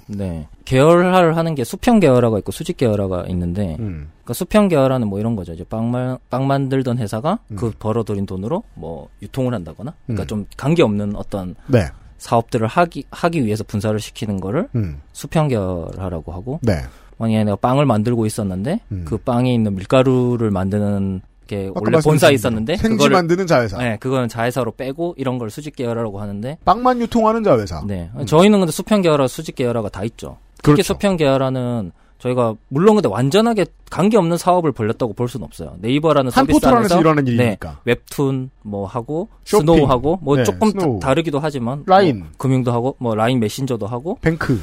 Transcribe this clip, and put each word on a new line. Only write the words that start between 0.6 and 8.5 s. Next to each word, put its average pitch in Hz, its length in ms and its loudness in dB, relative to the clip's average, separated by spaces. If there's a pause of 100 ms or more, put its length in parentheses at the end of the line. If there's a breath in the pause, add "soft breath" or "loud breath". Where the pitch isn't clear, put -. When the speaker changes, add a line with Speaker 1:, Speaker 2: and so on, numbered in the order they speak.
Speaker 1:
계열화를 170 720 4
하는 165 180 -2
게 127 80 -2
수평 220 380 2
계열화가 123 380 4
있고 101 120 -6
수직 160 260 -8
계열화가 98 520 -2
있는데, 87 500 -4
Speaker 2:
음. 82 300 -10 (140)
Speaker 1:
그러니까 120 100 -8
수평 202 340 2
계열화는 131 400 2
뭐 98 120 -4
이런 113 180 -2
거죠. 87 160 -8
이제 85 100 -12
빵 113 260 -4
마-, 127 280 -4 (120)
빵 131 180 -2
만들던 135 500 0
회사가 120 420 -4 (120)
Speaker 2:
음. 107 40 -10
Speaker 1:
그 107 240 -4
벌어들인 107 460 -2
돈으로 104 380 -6 (100)